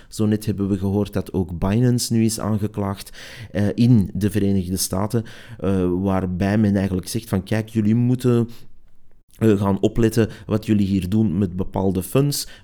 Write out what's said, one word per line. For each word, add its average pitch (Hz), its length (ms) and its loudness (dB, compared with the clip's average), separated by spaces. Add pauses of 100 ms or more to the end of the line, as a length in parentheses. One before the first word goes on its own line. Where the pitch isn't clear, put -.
Zo - 180 -2
net 107 200 0
hebben 98 220 -2
we 98 100 0
gehoord 98 340 -2
dat 95 200 -4
ook 87 260 -2
Binance 117 540 2
nu 113 120 4
is 110 160 -2
aangeklaagd, 101 680 -4 (400)
eh, 101 240 0
in 117 400 4
de 95 160 0
Verenigde 98 460 0
Staten, 107 480 -2 (340)
eh, 92 320 0 (120)
waarbij 95 560 0
men 104 180 4
eigenlijk 92 320 -2
zegt - 200 -8
van: 95 140 0
Kijk, 110 260 -2
jullie 110 260 2
moeten 120 540 2 (920)
eh, 107 220 6
gaan 98 200 2
opletten 110 480 2 (180)
wat 107 200 -2
jullie 104 200 2
hier 92 220 0
doen 104 300 2
met 92 180 -2
bepaalde 95 460 0
funds, 143 460 0 (160)